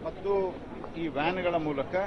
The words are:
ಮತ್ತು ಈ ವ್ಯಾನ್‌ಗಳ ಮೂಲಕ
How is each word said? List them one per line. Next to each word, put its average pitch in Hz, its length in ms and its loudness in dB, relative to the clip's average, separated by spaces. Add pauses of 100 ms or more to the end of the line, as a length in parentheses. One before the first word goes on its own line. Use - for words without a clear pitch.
ಮತ್ತು 160 280 2 (640)
ಈ 165 100 -2
ವ್ಯಾನ್‌ಗಳ 175 480 2
ಮೂಲಕ 147 400 0 (120)